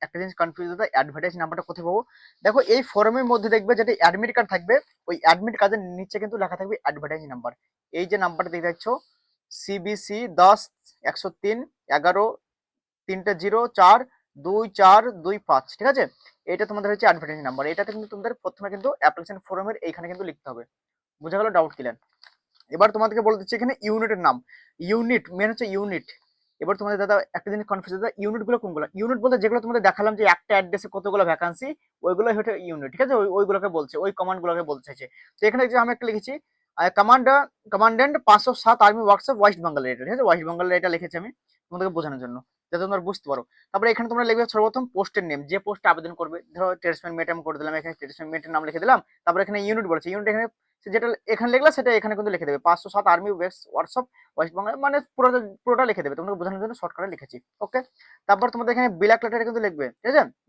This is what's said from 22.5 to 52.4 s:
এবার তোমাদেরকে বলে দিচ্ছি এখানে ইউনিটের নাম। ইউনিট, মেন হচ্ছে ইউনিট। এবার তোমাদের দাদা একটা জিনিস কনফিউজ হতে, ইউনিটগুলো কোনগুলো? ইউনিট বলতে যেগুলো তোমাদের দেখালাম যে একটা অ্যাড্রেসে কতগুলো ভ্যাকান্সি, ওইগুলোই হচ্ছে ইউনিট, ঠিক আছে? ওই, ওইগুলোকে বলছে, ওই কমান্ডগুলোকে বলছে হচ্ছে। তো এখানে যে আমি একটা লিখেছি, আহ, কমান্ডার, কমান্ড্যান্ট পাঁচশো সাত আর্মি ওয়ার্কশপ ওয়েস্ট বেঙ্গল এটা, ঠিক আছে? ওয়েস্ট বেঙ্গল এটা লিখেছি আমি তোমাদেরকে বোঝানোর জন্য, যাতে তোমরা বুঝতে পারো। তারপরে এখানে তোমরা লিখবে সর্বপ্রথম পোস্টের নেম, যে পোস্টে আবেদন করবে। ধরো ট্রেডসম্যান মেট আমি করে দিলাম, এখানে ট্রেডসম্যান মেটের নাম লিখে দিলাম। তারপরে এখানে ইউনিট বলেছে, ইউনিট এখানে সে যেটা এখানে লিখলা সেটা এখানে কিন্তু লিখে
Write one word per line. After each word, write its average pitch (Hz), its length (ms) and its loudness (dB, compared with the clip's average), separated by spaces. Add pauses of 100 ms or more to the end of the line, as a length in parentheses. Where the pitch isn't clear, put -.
এবার 190 200 6
তোমাদেরকে 214 300 0
বলে 220 160 2
দিচ্ছি 190 200 -8
এখানে 247 260 -2
ইউনিটের 220 360 -2
নাম। 170 240 2 (360)
ইউনিট, 226 520 -2
মেন 196 200 -2
হচ্ছে 226 160 -6
ইউনিট। 196 400 -6 (540)
এবার 196 160 -4
তোমাদের 208 220 -6
দাদা 202 240 2 (120)
একটা 180 160 -8
জিনিস 208 160 -6
কনফিউজ 190 340 -6
হতে, 220 220 -6
ইউনিটগুলো 214 360 -2
কোনগুলো? 160 360 -8
ইউনিট 226 240 -2
বলতে 247 200 2
যেগুলো 220 220 0
তোমাদের 233 220 -4
দেখালাম 202 340 2
যে 214 80 0
একটা 190 300 0
অ্যাড্রেসে 190 380 -2
কতগুলো 196 320 0
ভ্যাকান্সি, 170 500 -4 (280)
ওইগুলোই 208 320 0
হচ্ছে 214 240 -4
ইউনিট, 151 340 -10
ঠিক - 80 -2
আছে? 262 140 0
ওই, 208 120 2
ওইগুলোকে 196 420 0
বলছে, 156 300 -6
ওই 196 140 -4
কমান্ডগুলোকে 175 500 -4
বলছে 147 280 -8
হচ্ছে। 131 160 -18 (360)
তো 208 40 6
এখানে 247 220 2
যে 240 100 2
আমি 233 140 4
একটা 240 140 -8
লিখেছি, 220 260 -4 (440)
আহ, 175 200 2
কমান্ডার, 262 500 6 (260)
কমান্ড্যান্ট 226 520 4
পাঁচশো 214 300 6
সাত 226 280 4
আর্মি 214 200 8
ওয়ার্কশপ 202 360 4
ওয়েস্ট 202 220 4
বেঙ্গল 151 240 -4
এটা, 127 200 -6
ঠিক 180 80 -6
আছে? 254 100 0
ওয়েস্ট 175 240 4
বেঙ্গল 175 260 -2
এটা 180 160 2
লিখেছি 170 280 -6
আমি 165 140 -12 (380)
তোমাদেরকে 180 260 -6
বোঝানোর 147 260 -6
জন্য, 123 160 -12 (360)
যাতে 170 120 -2
তোমরা 196 140 -2
বুঝতে 180 320 -8
পারো। 127 120 -4 (300)
তারপরে 208 180 2
এখানে 233 180 0
তোমরা 233 160 -2
লিখবে 233 280 2
সর্বপ্রথম 220 340 0
পোস্টের 226 380 -4
নেম, 147 220 -6
যে 180 120 -4
পোস্টে 202 300 -4
আবেদন 165 260 0
করবে। 165 280 -10 (120)
ধরো 185 200 -2
ট্রেডসম্যান 170 400 -6
মেট 165 160 -4
আমি 165 120 -6
করে 151 160 -8
দিলাম, 156 160 -8
এখানে 160 200 -8
ট্রেডসম্যান 156 360 -16
মেটের 160 200 -10
নাম 156 140 -2
লিখে 156 160 -6
দিলাম। 220 220 2 (220)
তারপরে 175 180 2
এখানে 208 240 -4
ইউনিট 220 200 -2
বলেছে, 165 240 -4
ইউনিট 208 180 -6
এখানে 220 180 0 (380)
সে 202 60 -14
যেটা 220 160 0 (200)
এখানে 233 260 -2
লিখলা 277 180 6
সেটা 254 220 0
এখানে 214 220 0
কিন্তু 208 160 -6
লিখে 170 160 -6